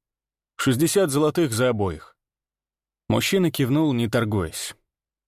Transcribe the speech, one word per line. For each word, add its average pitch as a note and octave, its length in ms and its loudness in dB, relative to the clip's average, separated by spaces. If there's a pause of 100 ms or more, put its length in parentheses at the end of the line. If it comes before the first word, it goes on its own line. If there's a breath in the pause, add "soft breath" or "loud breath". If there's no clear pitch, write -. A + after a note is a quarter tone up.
(580)
«Шестьдесят D#3 520 2
золотых D3+ 420 0
за B2 180 0
обоих». G2 460 -4 (920)
Мужчина D#3+ 420 0
кивнул, C#3+ 420 0
не A#2 140 -2
торгуясь. G#2+ 680 -4 (520)